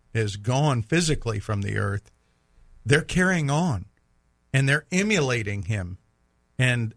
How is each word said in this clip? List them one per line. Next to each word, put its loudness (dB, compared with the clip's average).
is -2
gone 2
physically 0
from -4
the -4
earth, -4
they're 4
carrying 0
on 0
and 4
they're 2
emulating 0
him. -6
And 0